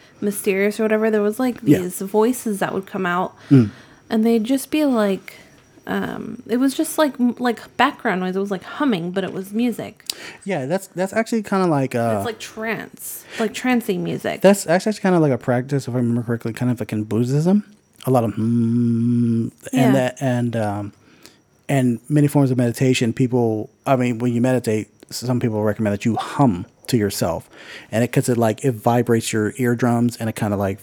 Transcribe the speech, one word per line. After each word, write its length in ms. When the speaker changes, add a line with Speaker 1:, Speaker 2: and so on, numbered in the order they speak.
Speaker 1:
mysterious 580
or 40
whatever. 280
There 100
was, 180
like, 240
Speaker 2:
Yeah. 160
Speaker 1:
these 200
voices 600
that 140
would 140
come 180
out 300
Speaker 2:
Mm. 200
Speaker 1:
and 160
they'd 180
just 280
be, 140
like, 500
um, 600
it 100
was 160
just, 240
like, 220
m-, 180
like, 400
background 440
noise. 140
It 40
was, 100
like, 140
humming, 480
but 120
it 80
was 220
music. 500
Speaker 2:
Yeah, 220
that's, 220
that's 260
actually 300
kinda 240
like, 260
uh, 240
Speaker 1:
It's 80
like 140
trance, 840
like, 140
trancey 460
music. 420
Speaker 2:
That's 240
actually 280
kinda 260
like 120
a 60
practice, 500
if 60
I 40
remember 260
correctly, 300
kind 180
of 80
like 120
in 120
Buddhism. 600
A 40
lot 120
of 80
mm, 1200
and 0
Speaker 1:
Yeah. 180
Speaker 2:
that, 280
and, 360
um, 380
and 300
many 180
forms 220
of 80
meditation, 560
people, 560
I 100
mean, 220
when 160
you 80
meditate, 480
some 280
people 240
recommend 300
that 120
you 100
hum 500
to 100
yourself, 520
and 120
it, 80
'cause 180
it, 80
like, 260
it 120
vibrates 580
your 240
eardrums 600
and 120
it 60
kinda, 200
like, 280